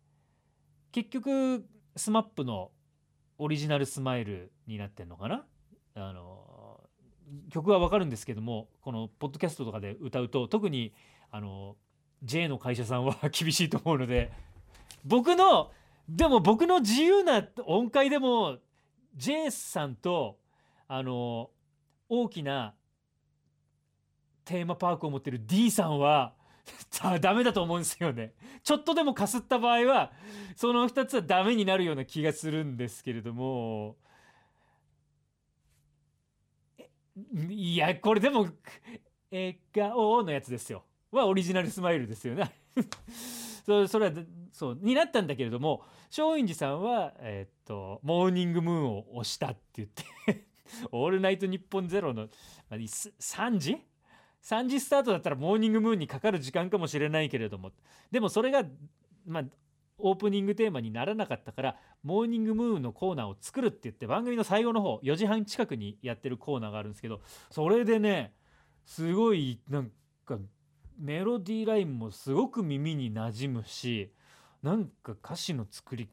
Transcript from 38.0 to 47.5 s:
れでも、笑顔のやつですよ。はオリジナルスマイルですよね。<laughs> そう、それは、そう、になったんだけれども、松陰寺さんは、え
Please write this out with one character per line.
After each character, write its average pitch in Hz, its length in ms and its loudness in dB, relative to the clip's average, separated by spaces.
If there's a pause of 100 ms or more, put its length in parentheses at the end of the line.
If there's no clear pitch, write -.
れ 202 60 4
で 262 100 6
も、 220 180 4 (840)
笑 185 300 -6 (120)
顔 220 520 4
の 160 80 -2
や 139 80 -2
つ - 100 -12
で 123 80 -6
す - 140 -12
よ。 95 120 -12 (260)
は - 160 2
オ 190 80 4
リ 190 80 2
ジ 175 100 -2
ナ 185 80 2
ル 165 80 -2
ス 185 120 -8
マ 180 100 2
イ 165 80 2
ル 120 80 -2
で 110 80 -8
す 123 140 -8
よ 123 80 -4
ね。 190 160 -2 (240)
<laughs> 233 920 -8
そ 208 160 6
う、 190 60 2
そ 214 100 0
れ 202 120 4
は、 - 20 -2 (400)
そ 127 200 -6
う、 117 80 -8
に 226 140 2
な 320 120 4
っ 330 40 -18
た 233 100 2
ん 175 60 0
だ 143 80 -4
け 127 80 -4
れ 117 80 -2
ど 120 80 -4
も、 143 240 0 (280)
松 - 80 -6
陰 311 260 2
寺 175 100 -2
さ 143 160 -4
ん 160 120 -4
は、 220 340 -2
え 101 340 -8